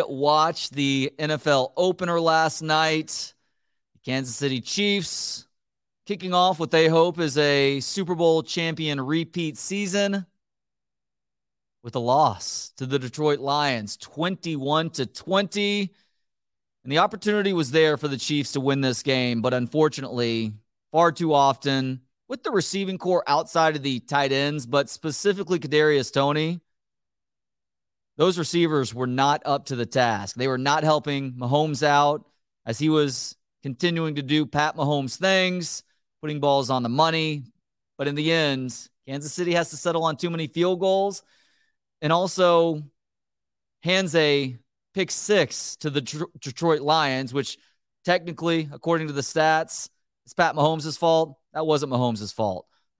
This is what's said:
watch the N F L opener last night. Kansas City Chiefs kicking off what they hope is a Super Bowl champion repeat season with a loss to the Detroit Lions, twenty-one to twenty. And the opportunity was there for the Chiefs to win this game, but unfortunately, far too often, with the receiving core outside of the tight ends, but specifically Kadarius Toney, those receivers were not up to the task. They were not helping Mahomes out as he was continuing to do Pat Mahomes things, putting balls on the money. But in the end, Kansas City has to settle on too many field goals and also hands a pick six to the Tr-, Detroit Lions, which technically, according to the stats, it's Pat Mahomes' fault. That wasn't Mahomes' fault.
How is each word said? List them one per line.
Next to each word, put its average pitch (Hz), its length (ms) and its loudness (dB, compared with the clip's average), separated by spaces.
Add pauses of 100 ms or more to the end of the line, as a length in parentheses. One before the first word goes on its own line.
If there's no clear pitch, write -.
watch 151 640 2
the 139 480 0
N 151 140 -2
F 156 160 -2
L 131 280 2
opener 175 440 0
last 160 420 2
night. 160 720 -2 (720)
Kansas 127 320 -4
City 131 240 -2
Chiefs - 880 -2 (580)
kicking 185 260 -6
off 180 280 4
what 160 100 -4
they 160 160 6
hope 165 320 4
is 147 180 0
a 139 440 2
Super 180 340 -4
Bowl 160 300 4
champion 160 560 -4
repeat 156 580 -4
season 196 680 -2 (1600)
with 117 140 -10
a 127 40 -2
loss 123 760 2
to 131 100 -8
the 131 140 0
Detroit 143 400 -2
Lions, 139 560 -2
twenty-one 160 960 -4
to 131 160 -4
twenty. 202 840 -2 (920)
And 131 80 -6
the 151 60 2
opportunity 208 540 0
was 151 200 -2
there 156 240 4
for 151 100 -6
the 139 100 -2
Chiefs 143 360 -2
to 139 80 -2
win 139 200 0
this 131 220 -2
game, 123 400 0
but 123 100 0
unfortunately, 120 1000 -2 (400)
far 165 180 4
too 160 240 -2
often, 135 680 0 (260)
with 254 140 -10
the - 80 -4
receiving 190 480 -2
core 180 280 0
outside 160 480 2
of 143 80 -4
the 131 180 -2
tight 143 320 0
ends, 143 340 -2
but 139 240 0
specifically 180 680 -2
Kadarius 151 540 2
Toney, 151 480 0 (1600)
those 170 200 2
receivers 156 560 0
were 127 120 -4
not 139 400 2
up 143 200 -2
to 139 100 -6
the 120 100 -2
task. 110 500 0
They 127 100 -2
were 131 120 -2
not 147 260 0
helping 143 480 0
Mahomes 139 500 0
out 147 440 4 (400)
as 117 120 -6
he 156 120 2
was 147 440 0 (280)
continuing 160 540 -2
to 143 60 -4
do 151 220 2
Pat 147 320 -2
Mahomes 143 400 -2
things, 185 680 0 (380)
putting 151 180 -6
balls 139 300 2
on 131 140 0
the 117 80 -2
money. 156 540 0 (520)
But 143 120 -4
in 143 60 -4
the 151 160 0
end, 139 460 0 (300)
Kansas 143 260 -8
City 175 220 -2
has 170 160 0
to 156 80 -10
settle 165 260 -2
on 156 140 0
too 175 100 -4
many 165 200 -4
field 175 320 0
goals 196 420 0 (800)
and 156 100 0
also 170 720 4 (1000)
hands 185 320 0
a 143 440 2 (340)
pick 190 180 -4
six - 640 0
to - 120 -6
the 135 140 -2
Tr-, 156 220 -8 (160)
Detroit 151 420 0
Lions, 139 500 0
which 135 240 -4 (480)
technically, 165 640 0
according 160 360 -2
to 147 80 -8
the 139 80 -4
stats, 160 640 0 (380)
it's - 80 -20
Pat 165 200 2
Mahomes' 156 440 0
fault. 160 380 2 (180)
That 156 120 -4
wasn't 147 260 0
Mahomes' 117 400 0
fault. 101 340 -4 (320)